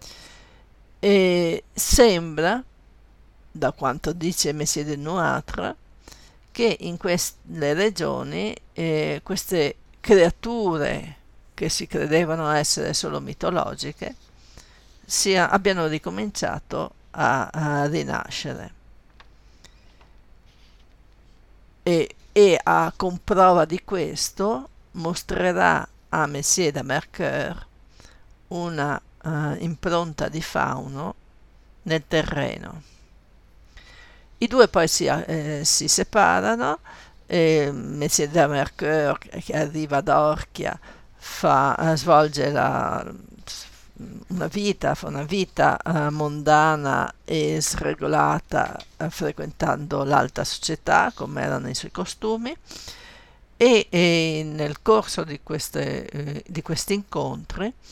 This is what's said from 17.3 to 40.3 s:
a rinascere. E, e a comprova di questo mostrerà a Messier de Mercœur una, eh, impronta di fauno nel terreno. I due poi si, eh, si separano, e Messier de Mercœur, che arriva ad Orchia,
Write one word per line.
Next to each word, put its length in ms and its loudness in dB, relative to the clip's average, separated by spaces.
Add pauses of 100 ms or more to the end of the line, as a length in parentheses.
a 340 -2
rinascere. 880 -6 (3000)
E, 320 0 (160)
e 300 8
a 340 4
comprova 720 4
di 180 -4
questo 840 -4 (220)
mostrerà 960 0 (220)
a 160 0
Messier 460 0
de 120 -4
Mercœur 840 -4 (840)
una, 520 -2 (240)
eh, 360 -2
impronta 720 -4
di 120 -8
fauno 760 -6 (680)
nel 240 -2
terreno. 720 -4 (1600)
I 80 0
due 200 6
poi 200 4
si, 180 0
eh, 580 -2
si 240 0
separano, 920 2 (520)
e 400 4
Messier 560 -2
de 180 4
Mercœur, 720 0
che 360 -12
arriva 440 -2
ad 120 0
Orchia, 680 0 (380)